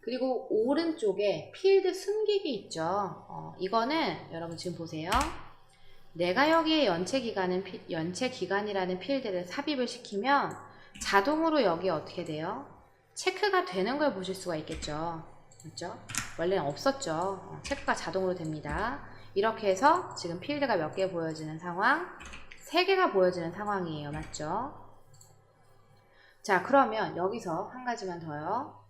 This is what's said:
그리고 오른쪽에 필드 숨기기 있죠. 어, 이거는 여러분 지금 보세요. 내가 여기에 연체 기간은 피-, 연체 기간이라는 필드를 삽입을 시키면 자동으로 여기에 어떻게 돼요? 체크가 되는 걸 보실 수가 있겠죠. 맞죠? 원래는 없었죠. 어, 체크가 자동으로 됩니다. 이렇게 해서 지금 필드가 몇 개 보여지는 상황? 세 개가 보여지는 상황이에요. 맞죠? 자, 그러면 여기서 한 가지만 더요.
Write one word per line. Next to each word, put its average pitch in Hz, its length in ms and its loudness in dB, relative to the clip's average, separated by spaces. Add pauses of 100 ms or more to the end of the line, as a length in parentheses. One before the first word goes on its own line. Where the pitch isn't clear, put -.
그리고 254 500 -2
오른쪽에 214 1040 2
필드 381 380 6
숨기기 403 640 2
있죠. - 280 -6 (460)
어, - 280 -12
이거는 226 760 0
여러분 165 220 -6
지금 165 220 -6
보세요. 160 320 -6 (1000)
내가 185 400 4
여기에 311 340 6
연체 185 360 2
기간은 190 420 0
피-, - 260 -10
연체 180 400 -2
기간이라는 190 680 0
필드를 214 460 0
삽입을 269 420 -2
시키면 220 680 0 (460)
자동으로 302 600 4
여기에 180 260 2
어떻게 165 340 -4
돼요? 170 440 -6 (480)
체크가 370 500 2
되는 214 320 0
걸 294 160 2
보실 190 220 -6
수가 175 220 -4
있겠죠. 160 680 -6 (400)
맞죠? 175 340 -10 (400)
원래는 175 280 0
없었죠. 160 480 -2 (280)
어, 156 220 -14
체크가 262 320 -2
자동으로 185 400 -2
됩니다. 160 720 -6 (260)
이렇게 214 360 2
해서 285 460 4
지금 170 240 -6
필드가 277 360 0
몇 151 180 0
개 190 160 0
보여지는 160 480 -4
상황? 202 500 2 (500)
세 359 280 2
개가 381 260 4
보여지는 175 400 4
상황이에요. 175 600 -4
맞죠? 156 640 -6 (1700)
자, 185 220 4
그러면 220 520 4
여기서 185 540 -2
한 254 160 -12
가지만 196 340 -6
더요. 165 720 -6